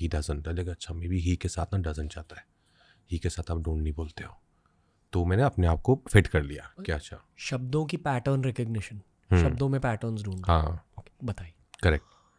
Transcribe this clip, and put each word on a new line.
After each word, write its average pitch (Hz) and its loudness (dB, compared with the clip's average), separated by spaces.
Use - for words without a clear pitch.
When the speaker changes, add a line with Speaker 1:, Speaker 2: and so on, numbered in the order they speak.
Speaker 1:
he 80 -2
doesn't।" 73 -2
तो 85 -6
लगा, 87 -4
अच्छा, - -10
maybe 87 -2
he 87 2
के 92 -4
साथ - -4
ना 85 0
doesn't 76 -6
जाता - -14
है, - -20
he 85 -2
के 90 -2
साथ 87 -6
आप 82 -2
don't 80 -2
नहीं 78 0
बोलते 78 -8
हो। - -16
तो 87 2
मैंने 92 4
अपने 92 4
आप 82 4
को 131 2
फिट 101 8
कर 78 2
लिया 71 -10
कि 90 -2
अच्छा। - -8
Speaker 2:
शब्दों 131 -4
की 160 -4
पैटर्न 135 0
रिकॉग्निशन, 117 -4
Speaker 1:
हम्म। 87 6
Speaker 2:
शब्दों 123 2
में 135 2
पैटर्न्स 113 -2
ढूंढना। 92 -6
Speaker 1:
हाँ। 80 2
Speaker 2:
ओके, - -14
बताइए। 90 -6
Speaker 1:
करेक्ट। 78 4